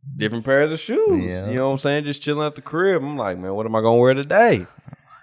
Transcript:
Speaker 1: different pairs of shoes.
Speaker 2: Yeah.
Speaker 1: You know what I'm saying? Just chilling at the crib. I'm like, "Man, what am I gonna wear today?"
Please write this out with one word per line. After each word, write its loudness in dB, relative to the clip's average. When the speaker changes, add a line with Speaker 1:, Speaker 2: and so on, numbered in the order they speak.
Speaker 1:
different -4
pairs 2
of -6
shoes. 0
Speaker 2:
Yeah. -6
Speaker 1:
You -4
know 0
what 0
I'm -2
saying? -2
Just -8
chilling -2
at -8
the -18
crib. -2
I'm -8
like, -4
"Man, -8
what -4
am -4
I 2
gonna 4
wear 6
today?" 2